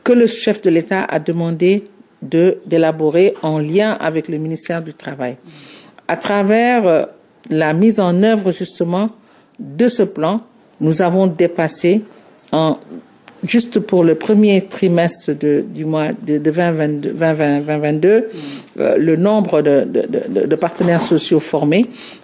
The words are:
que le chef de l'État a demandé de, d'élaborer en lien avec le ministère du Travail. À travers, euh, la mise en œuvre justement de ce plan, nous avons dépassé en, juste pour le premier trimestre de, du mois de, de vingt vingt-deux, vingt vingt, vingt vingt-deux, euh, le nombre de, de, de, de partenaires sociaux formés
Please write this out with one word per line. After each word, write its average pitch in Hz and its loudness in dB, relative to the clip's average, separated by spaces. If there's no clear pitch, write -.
que 247 4
le 240 6
chef 214 -2
de 185 2
l'État 170 0
a - -4
demandé 170 0
de, 165 2
d'élaborer 165 2
en 156 -2
lien 185 -2
avec 160 -4
le 156 -6
ministère 160 -6
du 156 -16
Travail. 131 -10
À 160 -2
travers, 214 2
euh, 165 4
la 156 0
mise 220 4
en 180 2
œuvre 208 2
justement 180 -4
de 151 -2
ce 220 0
plan, 180 -2
nous 156 2
avons 185 2
dépassé 175 0
en, 156 0
juste 226 0
pour 180 0
le 165 4
premier 202 4
trimestre 170 -2
de, 147 0
du 151 -10
mois 156 -2
de, 151 0
de 151 0
vingt 170 0
vingt-deux, 151 -2
vingt 160 0
vingt, 147 0
vingt 151 -4
vingt-deux, 156 2
euh, - 2
le 156 2
nombre 185 2
de, 143 2
de, - -2
de, 95 0
de 156 0
partenaires 170 0
sociaux 156 2
formés 156 0